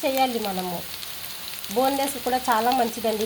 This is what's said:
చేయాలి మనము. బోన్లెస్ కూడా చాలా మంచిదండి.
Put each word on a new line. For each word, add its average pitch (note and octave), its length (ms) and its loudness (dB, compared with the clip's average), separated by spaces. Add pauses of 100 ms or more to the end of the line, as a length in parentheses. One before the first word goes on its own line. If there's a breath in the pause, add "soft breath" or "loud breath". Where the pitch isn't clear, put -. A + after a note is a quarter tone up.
చేయాలి C4 420 2
మనము. F#3 300 -4 (1000)
బోన్లెస్ C#4 500 2
కూడా B3 140 2 (100)
చాలా A#3 300 4
మంచిదండి. A3 460 0